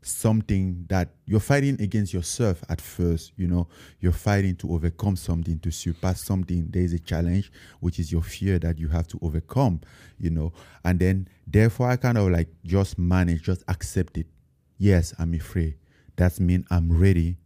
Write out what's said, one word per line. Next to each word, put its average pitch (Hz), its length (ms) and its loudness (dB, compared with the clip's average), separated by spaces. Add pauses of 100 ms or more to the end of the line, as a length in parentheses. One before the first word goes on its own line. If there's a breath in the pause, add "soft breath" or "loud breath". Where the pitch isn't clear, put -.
something 98 840 -2
that 90 260 -2 (100)
you're 104 140 2
fighting 139 420 0
against 104 320 -2
yourself 95 560 -2
at 85 100 -4
first, - 580 -2
you 90 100 -2
know. 87 200 0 (340 loud breath)
You're 90 100 2
fighting 98 460 0
to - 140 -6
overcome 87 440 -2
something, 82 440 -2
to 82 120 -6
surpass 90 500 -4
something. 87 480 -2
There 90 140 0
is 85 100 -2
a 85 60 -2
challenge, 87 520 -2 (280 loud breath)
which 87 180 -4
is 80 140 -4
your 85 100 0
fear 92 380 -2
that 85 180 -2
you 80 120 -6
have 82 180 -2
to - 160 -12
overcome, 82 580 -2 (380 loud breath)
you 82 100 -2
know. 80 240 -2 (300 loud breath)
And 90 160 2
then, 95 280 2 (200 soft breath)
therefore, 113 420 2
I 127 60 2
kind 120 240 0
of, 98 100 4
like, 85 200 2 (140)
just 95 360 0
manage, 87 420 2
just 92 260 -4
accept - 520 -4
it. 82 80 -6 (500)
Yes, 92 400 4
I'm 82 160 -2
afraid. 80 420 -2 (420 soft breath)
That 90 220 2
means 90 300 2
I'm 85 220 2
ready. 85 540 4